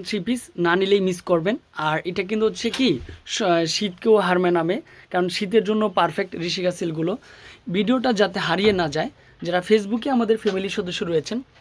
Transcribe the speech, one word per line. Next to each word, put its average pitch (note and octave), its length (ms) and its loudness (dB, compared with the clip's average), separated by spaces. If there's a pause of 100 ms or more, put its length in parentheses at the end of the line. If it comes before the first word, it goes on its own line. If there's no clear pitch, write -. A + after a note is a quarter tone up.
থ্রি G#3+ 120 -2
পিস A#3+ 380 -4
না E3+ 180 2
নিলেই G3 240 4
মিস F#3 220 0
করবেন। F3 360 0 (200)
আর D#3 280 -2
এটা F#3 180 -4
কিন্তু G#3+ 220 0
হচ্ছে A3 240 -2
কি A3 300 2 (260)
স-, - 180 -4 (240)
শীতকেও G#3 500 2
হার F3+ 220 2
মানাবে, F3 420 2 (300)
কারণ F3+ 180 0
শীতের G#3 340 2
জন্য G#3+ 260 0
পারফেক্ট F#3 460 -2
ঋষিকা F3 360 -2
সিল্কগুলো। E3+ 460 -4 (520)
ভিডিওটা A3+ 440 2
যাতে G3 260 0
হারিয়ে F3 320 2
না F3 180 0
যায়, D#3 200 -2 (320)
যারা E3+ 200 -2
Facebook-এ G#3+ 480 0
আমাদের A3+ 280 2
ফ্যামিলির F#3+ 320 -2
সদস্য F3+ 340 -6
রয়েছেন, E3+ 380 -2 (200)